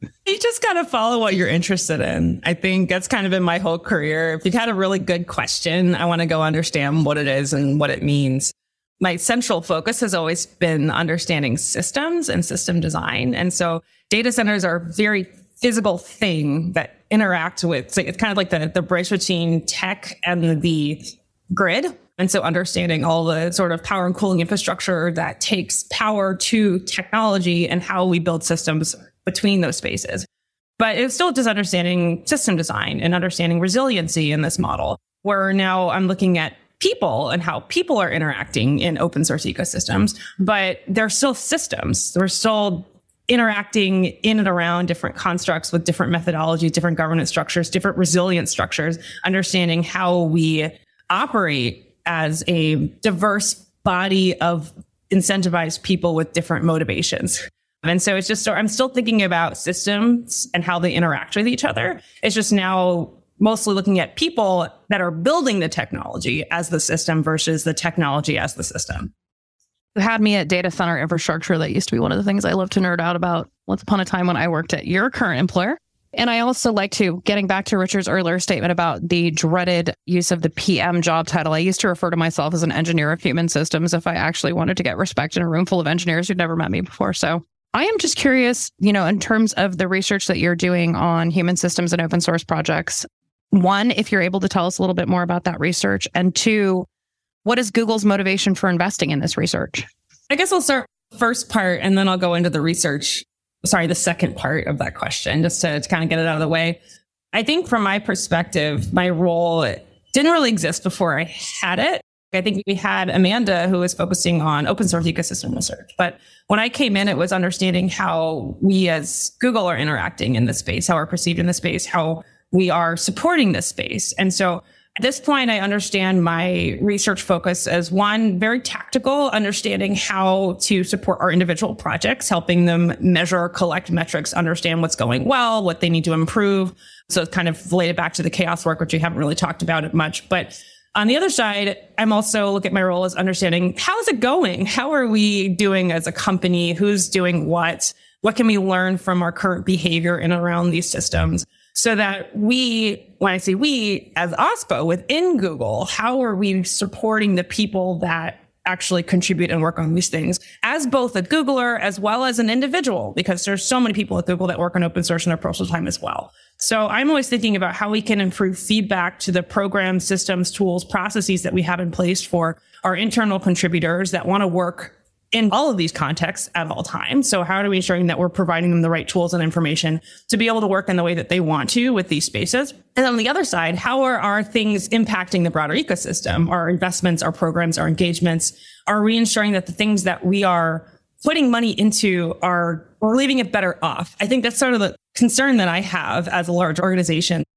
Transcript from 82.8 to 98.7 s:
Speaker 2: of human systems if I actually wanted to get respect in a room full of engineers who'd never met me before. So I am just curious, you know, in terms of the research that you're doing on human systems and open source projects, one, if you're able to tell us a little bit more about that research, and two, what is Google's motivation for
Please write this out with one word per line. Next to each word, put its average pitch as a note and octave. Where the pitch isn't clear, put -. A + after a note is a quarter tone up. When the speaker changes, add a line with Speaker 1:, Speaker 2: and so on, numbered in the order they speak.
Speaker 2:
of E3
human E3
systems D#3+
if E3+
I E3+
actually E3
wanted F3
to F3
get A2
respect D#3
in F3
a E3+
room E3
full F3+
of D#3
engineers E3+
who'd F#3
never E3
met E3
me F#3
before. G3
So E3+
I B3+
am G#4+
just D#4
curious, B3+
you G#3
know, G3
in F#3
terms A3
of F#3
the F#3
research F#3+
that E3+
you're E3+
doing F3
on E3+
human F3
systems F3
and E3+
open E3
source E3+
projects, D#3
one, G3
if G#3+
you're F#3+
able F#3
to F#3
tell F3+
us F3+
a F#3
little F#3
bit F3
more F3+
about F3
that E3+
research, F3
and F3+
two, G3
what A#3
is A3+
Google's A3
motivation G3
for F#3+